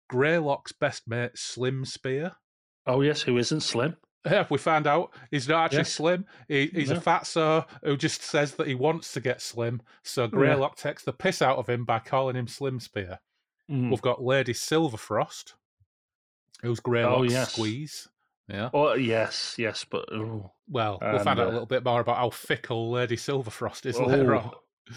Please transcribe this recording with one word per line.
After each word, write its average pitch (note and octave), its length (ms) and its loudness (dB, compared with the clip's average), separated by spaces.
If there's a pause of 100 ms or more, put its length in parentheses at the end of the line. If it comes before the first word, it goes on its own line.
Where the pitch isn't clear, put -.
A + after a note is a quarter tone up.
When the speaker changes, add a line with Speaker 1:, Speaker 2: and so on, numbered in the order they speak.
Speaker 1:
Greylock's C#3+ 640 0
best - 360 -4
mate, A#2+ 280 -4
Slim C3 480 -4
Spear. C#3 520 -6 (500)
Speaker 2:
Oh, C3 140 2
yes, D3 220 2
who B2 160 2
isn't D3+ 240 0
slim. C3+ 340 -2 (280)
Speaker 1:
Yeah, F3 260 2
we C#3+ 80 2
found D#3 280 2
out D3 260 2 (200)
he's C3+ 160 -2
not D#3+ 160 4
actually D3+ 140 2
Speaker 2:
Yes. D#3+ 160 0
Speaker 1:
slim. F3+ 320 0 (200)
He, C#3+ 220 2
he's D#3+ 220 -2
Speaker 2:
No. E3+ 80 2
Speaker 1:
a - 20 -4
fatso D#3+ 680 2 (160)
who C#3+ 140 0
just D3+ 260 -2
says D3 340 0
that D3+ 120 -2
he C3+ 80 -2
wants D#3 380 0
to C3+ 60 -4
get A#2 200 -2
slim. A#2 420 -4 (220)
So B2 200 -2
Speaker 2:
Yeah. A2+ 60 0
Speaker 1:
Greylock C#3+ 460 2
takes - 280 -6
the C3 80 -4
piss F#3 300 -2
out C3+ 160 4
of A#2+ 100 -4
him A#2+ 160 -2
by A2+ 160 0
calling C3 360 0
him B2 100 -4
Slim C3 320 -6
Spear. F#2+ 400 -8 (520)
Speaker 2:
Mm. B2 200 0
Speaker 1:
We've C3 120 2
got B2 200 2
Lady B2+ 300 2
Silverfrost, C#3 1000 -2 (1080)
who's A#2+ 200 -2
Greylock's A#2+ 380 2
Speaker 2:
Oh, C3 40 4 (120)
yes. B2+ 180 0
Speaker 1:
squeeze. A#2 560 -4 (400)
Yeah. G#2 260 -6
Speaker 2:
Oh, C#3+ 200 4
yes, A2+ 640 0
yes, A2 320 -4
but, - 240 -6
ooh. G#2+ 380 -8 (180)
Speaker 1:
Well, G#2+ 320 -2
we'll G#2+ 200 0
find C3 180 2
Speaker 2:
And, - 20 2
Speaker 1:
out A#2 60 2
a - 20 0
Speaker 2:
uh, A2+ 40 -2
Speaker 1:
little A#2 140 -4
bit B2 180 -2
more A#2+ 160 2
about A#2 180 0
how A#2+ 120 0
fickle A#2 600 -4
Lady B2 260 0
Silverfrost C3+ 720 -6
is A#2 120 -2
Speaker 2:
Oh. B2+ 60 2
Speaker 1:
later B2+ 300 4
on. A2+ 160 -2 (460)